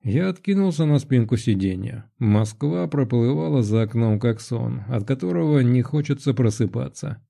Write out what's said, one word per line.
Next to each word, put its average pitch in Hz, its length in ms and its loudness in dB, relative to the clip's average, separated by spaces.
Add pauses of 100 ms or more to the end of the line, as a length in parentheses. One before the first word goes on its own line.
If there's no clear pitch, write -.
Я 139 260 0
откинулся 185 560 0
на 147 120 4
спинку 123 400 2
сиденья. 98 800 -2
Москва 117 720 0
проплывала 135 760 0
за 110 220 2
окном, 110 360 0
как 113 220 0
сон, 120 460 -6
от 113 180 -4
которого 160 540 0
не 123 240 4
хочется 143 500 -2
просыпаться. 110 960 -2